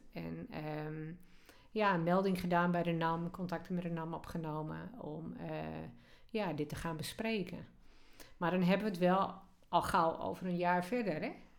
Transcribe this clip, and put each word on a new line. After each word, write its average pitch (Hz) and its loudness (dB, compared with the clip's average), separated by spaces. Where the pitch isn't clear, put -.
En, 165 -8
ehm, 156 -6
ja, 208 4
een 170 2
melding 185 4
gedaan 175 4
bij 175 2
de 175 2
nam, 165 0
contacten 170 -6
met 175 0
de 175 -4
nam 165 -4
opgenomen 160 -6
om, 165 -8
eh, 165 -8
ja, 202 -2
dit 147 -4
te - -6
gaan 165 -4
bespreken. 208 -4
Maar 170 2
dan 185 4
hebben 196 6
we 214 0
het 170 -6
wel 185 4
al 170 4
gauw 165 4
over 180 -4
een 180 0
jaar 175 4
verder, 202 -2
hè? 240 -4